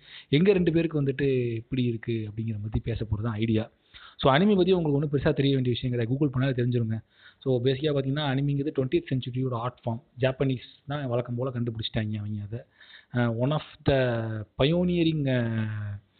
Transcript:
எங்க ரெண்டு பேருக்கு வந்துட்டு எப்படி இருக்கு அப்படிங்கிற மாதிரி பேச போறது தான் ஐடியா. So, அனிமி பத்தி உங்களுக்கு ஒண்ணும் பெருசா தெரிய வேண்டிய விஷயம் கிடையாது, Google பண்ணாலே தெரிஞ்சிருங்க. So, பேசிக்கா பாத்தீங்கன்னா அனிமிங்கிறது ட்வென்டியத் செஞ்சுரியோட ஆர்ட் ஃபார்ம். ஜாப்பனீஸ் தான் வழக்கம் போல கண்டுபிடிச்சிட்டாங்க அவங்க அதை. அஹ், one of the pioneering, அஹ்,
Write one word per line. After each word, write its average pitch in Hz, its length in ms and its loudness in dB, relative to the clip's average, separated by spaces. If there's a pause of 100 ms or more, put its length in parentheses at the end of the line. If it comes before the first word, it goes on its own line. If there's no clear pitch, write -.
(280)
எங்க 180 240 6
ரெண்டு 175 200 4
பேருக்கு 160 300 2
வந்துட்டு 135 540 0
எப்படி 123 280 -4
இருக்கு 117 280 -2
அப்படிங்கிற 110 500 -6
மாதிரி 110 200 -4
பேச 113 220 -4
போறது 107 180 -4
தான் 117 120 -2
ஐடியா. 107 360 0 (460)
So, - 160 4
அனிமி 196 240 6
பத்தி 180 160 4
உங்களுக்கு 170 200 2
ஒண்ணும் 143 200 0
பெருசா 147 200 2
தெரிய 139 220 2
வேண்டிய 127 200 0
விஷயம் 123 220 -2
கிடையாது, 117 120 -2
Google 135 260 0
பண்ணாலே 127 300 0
தெரிஞ்சிருங்க. 117 400 0 (340)
So, 127 260 0
பேசிக்கா 139 320 0
பாத்தீங்கன்னா 139 380 -2
அனிமிங்கிறது 143 440 0
ட்வென்டியத் 139 360 0
செஞ்சுரியோட 127 360 -4
ஆர்ட் 120 340 -6
ஃபார்ம். 113 160 -4 (200)
ஜாப்பனீஸ் 131 680 -2
தான் 143 220 -6
வழக்கம் 120 260 -2
போல 127 160 -4
கண்டுபிடிச்சிட்டாங்க 113 680 -4
அவங்க 104 280 -6
அதை. 107 120 -10 (540)
அஹ், 120 240 0
one 123 140 0
of 151 120 -2 (260)
the 139 100 4 (600)
pioneering, 165 680 2
அஹ், 110 760 -2 (200)